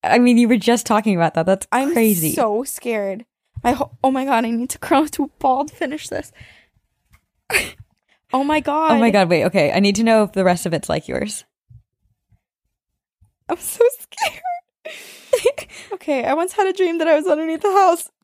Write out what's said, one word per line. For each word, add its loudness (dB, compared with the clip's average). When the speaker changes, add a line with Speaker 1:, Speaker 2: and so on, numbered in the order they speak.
Speaker 1:
I 4
mean, 6
you 4
were 4
just 0
talking 2
about 0
that. 0
That's 0
Speaker 2:
I'm -2
Speaker 1:
crazy. 0
Speaker 2:
so -2
scared. -8
My 0
ho-, -6
oh 2
my -2
God, 0
I -4
need -4
to -8
crawl 2
to -4
a -8
ball 0
to -18
finish -8
this. -10
<laughs> -6
Oh 2
my 0
God. 0
Speaker 1:
Oh 4
my 4
God, 4
wait, 2
okay. 2
I 0
need 2
to 0
know 4
if -2
the -2
rest 2
of -2
it's -6
like -4
yours. -8
Speaker 2:
I'm -4
so 0
scared. -8
<laughs> -6
Okay, -4
I 0
once -4
had 0
a 0
dream 0
that 0
I 4
was 0
underneath -2
the 0
house. 2